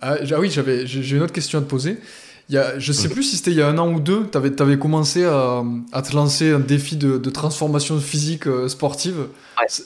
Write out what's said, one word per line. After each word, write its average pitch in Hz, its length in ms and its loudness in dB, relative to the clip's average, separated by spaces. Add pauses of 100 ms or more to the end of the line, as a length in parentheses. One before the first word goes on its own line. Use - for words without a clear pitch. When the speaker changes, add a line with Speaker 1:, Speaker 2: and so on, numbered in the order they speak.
Speaker 1:
ah, 143 220 -2
j-, 139 100 -2
ah 151 60 2
oui, 190 100 2
j'avais, 131 380 0
j'ai, 135 160 -4
j'ai 139 140 -2
une 151 60 4
autre 170 100 -2
question 156 260 -2
à - 20 0
te 139 60 -4
poser. 143 320 -2 (500)
Il 143 60 -2
y - 20 4
a, 131 220 0
je 143 140 -4
sais 190 160 0
Speaker 2:
Mhm. - 40 -4
Speaker 1:
plus 262 100 -2
si 269 140 -2
c'était - 140 0
il 165 60 2
y 156 40 4
a 147 60 4
un 151 100 2
an 170 140 2
ou 165 80 0
deux, 190 280 0
t'avais, 143 240 0
t'avais 139 280 4
commencé 156 460 2
à, 127 380 2 (280)
à 135 100 -4
te 135 140 -6
lancer 147 360 4
un 147 80 4
défi 143 360 0
de, 139 220 2
de 131 120 -4
transformation 151 680 -2
physique, 151 480 -2
euh, 127 220 0
sportive. 143 580 -4 (320)
Speaker 2:
Ouais, - 80 2
Speaker 1:
C-, - 180 -6